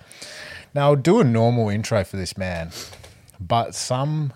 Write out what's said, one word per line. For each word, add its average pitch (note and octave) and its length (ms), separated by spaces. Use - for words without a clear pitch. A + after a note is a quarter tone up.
Now, C#3+ 160
I'll D3 60
do E3+ 240
a G3 40
normal A#2 440
intro G#2 360
for - 120
this F#2 200
man, F2 340
but A#2 360
some, C#3+ 600